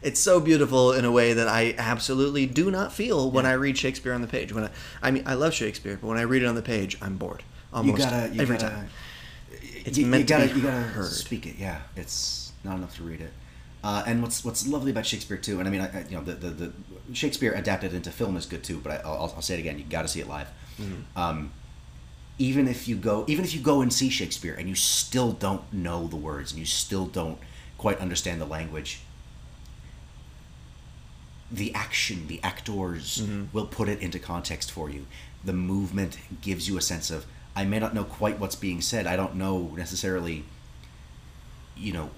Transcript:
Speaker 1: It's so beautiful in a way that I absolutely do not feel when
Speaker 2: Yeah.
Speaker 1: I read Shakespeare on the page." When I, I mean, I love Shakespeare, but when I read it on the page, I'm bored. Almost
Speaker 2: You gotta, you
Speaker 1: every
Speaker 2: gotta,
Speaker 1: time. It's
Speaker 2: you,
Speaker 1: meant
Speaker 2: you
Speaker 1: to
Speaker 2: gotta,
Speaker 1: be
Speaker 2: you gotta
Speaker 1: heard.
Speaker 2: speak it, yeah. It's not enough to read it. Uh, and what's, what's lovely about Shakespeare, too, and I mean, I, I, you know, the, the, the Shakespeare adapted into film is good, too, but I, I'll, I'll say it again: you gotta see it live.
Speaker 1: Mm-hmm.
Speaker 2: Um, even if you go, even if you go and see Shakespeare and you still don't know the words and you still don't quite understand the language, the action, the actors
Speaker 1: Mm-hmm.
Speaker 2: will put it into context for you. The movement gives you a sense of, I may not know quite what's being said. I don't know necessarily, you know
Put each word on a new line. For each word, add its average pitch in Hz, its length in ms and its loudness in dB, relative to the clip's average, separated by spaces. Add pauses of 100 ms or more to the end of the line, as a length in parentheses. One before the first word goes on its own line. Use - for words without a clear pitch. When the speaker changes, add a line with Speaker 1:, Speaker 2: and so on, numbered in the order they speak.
Speaker 1:
It's 139 160 2
so 185 200 10
beautiful 131 540 8
in 127 120 6
a 120 60 6
way 117 220 8
that 113 140 6
I 117 320 6
absolutely 131 680 4
do 143 240 4
not 190 240 0
feel 170 380 4
when 131 140 6
Speaker 2:
Yeah. 131 60 8
Speaker 1:
I - 20 6
read 135 220 4
Shakespeare 131 380 0
on 120 80 0
the 113 60 -2
page." 117 260 -2
When 107 120 0
I, - 40 -6 (320)
I 131 80 4
mean, 131 160 4
I 135 80 0
love 151 220 4
Shakespeare, 101 440 -2
but 107 80 -6
when 113 120 2
I - 20 4
read 123 220 6
it - 20 4
on 120 80 4
the 117 80 0
page, 104 400 0
I'm 95 160 -4
bored. 92 240 -6 (320)
Almost 127 240 4
Speaker 2:
You 135 80 4
gotta, 120 300 0
you 131 60 2
Speaker 1:
every 123 160 4
Speaker 2:
gotta, 110 180 0
Speaker 1:
time. 101 140 -8 (960)
It's - 120 0
Speaker 2:
you, 143 80 6
Speaker 1:
meant 131 160 8
Speaker 2:
you 120 60 4
Speaker 1:
to 156 60 8 (100)
Speaker 2:
gotta, 135 100 4
Speaker 1:
be 139 60 4
Speaker 2:
you 131 80 4
gotta 127 160 2
Speaker 1:
heard. 101 280 -2
Speaker 2:
speak - 360 -4
it, - 100 -10
yeah. 92 220 -4 (160)
It's - 560 -4 (120)
not 95 140 -4
enough 90 200 -8
to 87 60 -10
read 80 160 -8
it. 78 140 -10 (500)
Uh, 104 220 0
and 117 160 2
what's, 117 240 -2
what's 113 220 -2
lovely 139 240 0
about 110 160 0
Shakespeare, 101 300 -4
too, 101 220 -2
and 95 80 0
I 98 40 2
mean, 95 100 0
I, 95 60 -2
I, 92 220 -6
you 92 60 -6
know, 76 80 -6
the, 85 120 -6
the, 87 140 -6
the 82 220 -6 (400)
Shakespeare 123 420 0
adapted 95 400 0
into 87 180 -6
film 98 260 -2
is 85 80 -4
good, 80 180 -8
too, 80 140 -4
but 71 140 -6
I, 76 120 -2
I'll, 78 320 -4
I'll 80 60 -8
say 90 140 -2
it 82 40 -2
again: 78 200 -4
you 71 100 -10
gotta 80 180 -2
see 82 120 -4
it - 100 -6
live. 71 180 -8 (320)
Speaker 1:
Mm-hmm. 95 400 -8
Speaker 2:
Um, 78 320 -2 (880)
even 135 280 4
if 120 200 -2
you 117 80 0
go, 107 320 2
even 151 180 2
if 156 80 -2
you 160 80 -2
go 139 200 6
and 120 120 6
see 131 160 4
Shakespeare - 460 -2
and 82 120 -6
you 95 60 -2
still - 600 4
don't 98 380 -2
know 85 360 -2
the 82 80 -6
words 73 360 -6
and 76 80 -8
you 80 60 -6
still 95 400 0
don't 80 320 -4 (400)
quite 101 220 0
understand 87 420 -2
the 78 40 -4
language, 78 560 -6 (2500)
the 107 240 -4
action, 95 520 -2
the 82 140 -8
actors 92 800 -4
Speaker 1:
Mm-hmm. 101 220 -2 (120)
Speaker 2:
will 107 120 0
put 107 220 -2
it 101 100 -2
into 90 180 -4
context 87 540 -6
for 78 180 -8
you. 69 160 -10 (380)
The 92 100 -2
movement 95 640 0 (240)
gives 90 260 -4
you 98 100 0
a 82 40 0
sense 85 300 -2
of, 78 140 -6 (300)
I 196 100 2
may 101 140 2
not 110 140 0
know 104 100 0
quite 104 360 0
what's 98 160 -2
being 87 260 -2
said. 104 240 0
I 87 100 2
don't 95 200 0
know 92 400 0
necessarily, 85 720 -2 (1300)
you 98 160 -6
know 76 240 -4